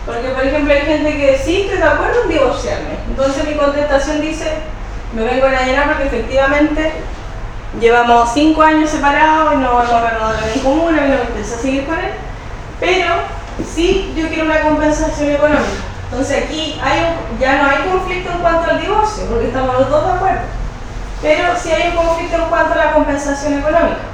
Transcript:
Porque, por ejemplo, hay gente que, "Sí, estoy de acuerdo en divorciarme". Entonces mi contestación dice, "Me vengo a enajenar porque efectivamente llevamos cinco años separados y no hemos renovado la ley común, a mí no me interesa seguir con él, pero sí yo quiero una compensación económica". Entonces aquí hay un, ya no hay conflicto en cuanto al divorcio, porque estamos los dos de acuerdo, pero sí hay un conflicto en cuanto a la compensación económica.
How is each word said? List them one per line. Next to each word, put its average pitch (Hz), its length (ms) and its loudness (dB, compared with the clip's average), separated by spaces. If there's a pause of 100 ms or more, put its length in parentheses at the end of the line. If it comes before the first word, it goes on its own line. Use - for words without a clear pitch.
Porque, 240 260 -6
por 262 140 -2
ejemplo, 285 300 2
hay 285 80 4
gente 302 340 0
que, 277 220 4
"Sí, 339 240 0
estoy 392 160 -2
de 339 60 2
acuerdo 427 400 2
en 381 60 0
divorciarme". 294 680 0 (100)
Entonces 277 400 0
mi 302 60 -4
contestación 285 640 0
dice, 320 280 -4 (680)
"Me 226 100 -2
vengo 262 220 2
a 269 40 6
enajenar 262 400 2
porque 285 180 0
efectivamente 285 840 2 (880)
llevamos 233 540 4
cinco 311 300 2
años 311 260 4
separados 302 640 2
y 285 40 2
no 247 220 2
hemos 240 220 2
renovado 220 320 -2
la 214 140 -2
ley 240 160 -2
común, 311 340 2
a 285 40 2
mí 277 60 2
no 269 100 2
me 240 40 0
interesa 226 340 -6
seguir 269 300 -2
con 320 140 -4
él, 392 140 -6 (680)
pero 349 340 0 (500)
sí - 540 0
yo 320 100 -2
quiero 320 180 -2
una 311 160 2
compensación 302 680 0
económica". 285 560 0 (240)
Entonces 269 360 -2
aquí 311 380 -6
hay 302 180 2
un, 233 380 -2
ya 277 220 2
no 277 80 4
hay 285 220 0
conflicto 359 400 -2
en 349 80 -4
cuanto 330 320 2
al 285 100 0
divorcio, 427 440 0
porque 440 240 -2
estamos 254 320 0
los 269 60 4
dos 302 200 2
de 370 60 2
acuerdo, 359 280 0 (800)
pero 311 220 2 (180)
sí 320 100 -2
hay 339 180 2
un 339 60 -2
conflicto 339 420 0
en 320 80 2
cuanto 320 280 2
a 320 120 2
la 311 80 2
compensación 285 680 0
económica. 320 420 2 (120)